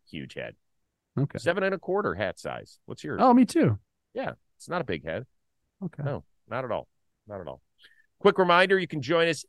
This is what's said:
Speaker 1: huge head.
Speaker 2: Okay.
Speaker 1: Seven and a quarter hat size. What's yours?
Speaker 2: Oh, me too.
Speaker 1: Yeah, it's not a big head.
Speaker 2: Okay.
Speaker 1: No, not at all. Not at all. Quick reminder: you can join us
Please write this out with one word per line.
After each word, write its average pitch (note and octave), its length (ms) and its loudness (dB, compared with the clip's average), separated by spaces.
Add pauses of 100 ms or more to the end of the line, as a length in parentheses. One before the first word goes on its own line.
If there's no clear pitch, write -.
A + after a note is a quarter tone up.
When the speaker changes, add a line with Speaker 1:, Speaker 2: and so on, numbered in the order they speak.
(100)
Speaker 1:
huge C#2+ 240 -12
head. A#1 200 -10 (640)
Speaker 2:
Okay. C#3 200 -2
Speaker 1:
Seven F3+ 240 -2
and F#3+ 120 -2
a F3+ 40 -4
quarter F#3 360 -2
hat F#2+ 240 -4
size. A#1+ 480 -10
What's - 180 -14
yours? C#3+ 180 -4
Speaker 2:
Oh, B3+ 120 8
me B3+ 100 8
too. F3+ 340 2 (360)
Speaker 1:
Yeah, B3 180 -6 (240)
it's - 120 -20
not E3+ 120 -4
a D#3 40 -6
big E2 200 -6
head. F2 220 -6 (580)
Speaker 2:
Okay. D3 180 -10
Speaker 1:
No, C#3 220 -6 (240)
not B2+ 160 -6
at A#2+ 60 -8
all. F2 180 -6 (400)
Not G2+ 120 -12
at E2+ 60 -14
all. C2 140 -14 (580)
Quick F#3+ 200 4
reminder: F#3 400 4
you F3 80 -4
can D3+ 160 -8
join E3 260 2
us D#3 200 -4